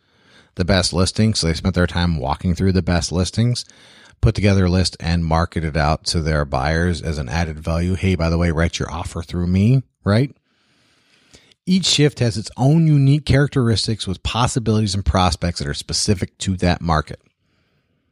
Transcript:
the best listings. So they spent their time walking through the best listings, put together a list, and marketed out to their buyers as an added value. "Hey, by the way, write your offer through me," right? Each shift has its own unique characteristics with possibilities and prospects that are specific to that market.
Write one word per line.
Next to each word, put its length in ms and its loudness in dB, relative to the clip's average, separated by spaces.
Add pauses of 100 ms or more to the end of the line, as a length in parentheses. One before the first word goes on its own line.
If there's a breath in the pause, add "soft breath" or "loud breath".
(560 soft breath)
the 80 -4
best 300 2
listings. 460 0
So 80 -2
they 60 0
spent 220 -2
their 100 2
time 320 -2
walking 380 -2
through 160 0
the 100 2
best 300 -2
listings, 540 -2 (560 loud breath)
put 140 2
together 300 2
a 40 2
list, 320 0
and 240 0
marketed 500 -2
out 300 0
to 160 -2
their 240 0
buyers 560 -2
as 160 -4
an 100 -6
added 320 -4
value. 360 -2
"Hey, 200 0
by 140 0
the 80 0
way, 140 2
write 280 -2
your 100 -4
offer 320 -8
through 260 -4
me," 360 2 (220)
right? 280 0 (1300 soft breath)
Each 200 2
shift 340 2
has 180 0
its 180 -10
own 320 4
unique 380 4
characteristics 840 0
with 160 -8
possibilities 720 0
and 100 -4
prospects 540 0
that 80 -6
are 60 -4
specific 640 -4
to 160 -2
that 260 0
market. 400 -2 (920)